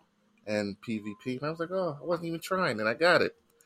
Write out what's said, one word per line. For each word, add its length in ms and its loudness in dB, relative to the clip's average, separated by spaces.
in 340 -2
P 200 -4
V 240 -10
P. 140 -4
And 100 -8
I 20 -2
was 100 -8
like, 120 -6
"Oh, 280 -2
I 60 -12
wasn't 220 -2
even 120 -4
trying," 400 0
and 80 2
I 60 2
got 300 6
it. 120 0